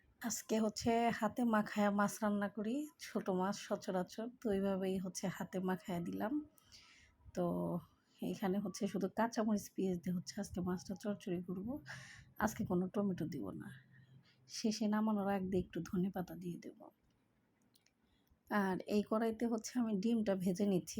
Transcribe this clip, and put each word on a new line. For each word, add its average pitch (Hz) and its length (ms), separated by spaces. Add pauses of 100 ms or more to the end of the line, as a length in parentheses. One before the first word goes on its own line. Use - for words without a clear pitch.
(220)
আজকে - 380
হচ্ছে 220 320 (280)
হাতে 214 260
মাখায়া 208 460
মাছ 202 280
রান্না 202 300
করি, 220 260 (260)
ছোট - 240 (140)
মাছ 196 160 (120)
সচরাচর, 190 600 (100)
তো - 160
এইভাবেই 190 500
হচ্ছে 185 240
হাতে 190 300 (100)
মাখায়া 180 340
দিলাম। 196 320 (1000)
তো 180 100 (800)
এইখানে 185 420
হচ্ছে 196 240
শুধু 190 280
কাঁচামরিচ, 220 560
পেঁয়াজ 190 300
দিয়ে 180 140
হচ্ছে - 240
আজকে 196 220
মাছটা 185 340
চচ্চড়ি 196 460
করব। 185 260 (720)
আজকে 214 260
কোনো 180 260
টমেটো 190 360
দিব 143 180 (140)
না, - 100 (800)
শেষে 220 380
নামানোর 214 480
আগ 190 140
দিয়ে 185 140
একটু - 160 (100)
ধনে 190 200
পাতা 180 260
দিয়ে 175 260
দেব। - 180 (1700)
আর 196 260 (120)
এই 208 160
কড়াইতে 226 440
হচ্ছে 226 320
আমি 220 140 (100)
ডিমটা 226 320
ভেজে 190 300
নিচ্ছি, 190 340